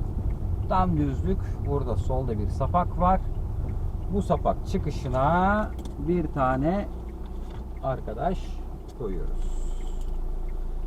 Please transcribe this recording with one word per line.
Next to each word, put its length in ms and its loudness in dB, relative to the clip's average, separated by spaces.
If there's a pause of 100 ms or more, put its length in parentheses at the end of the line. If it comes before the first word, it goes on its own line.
(680)
Tam 280 4
düzlük. 420 2 (280)
Burada 280 2
solda 440 2
bir 80 2
sapak 520 2
var. 220 6 (920)
Bu 80 2
sapak 460 2
çıkışına 1000 2 (380)
bir 200 2
tane 600 2 (960)
arkadaş 760 -2 (400)
koyuyoruz. 720 -2 (1120)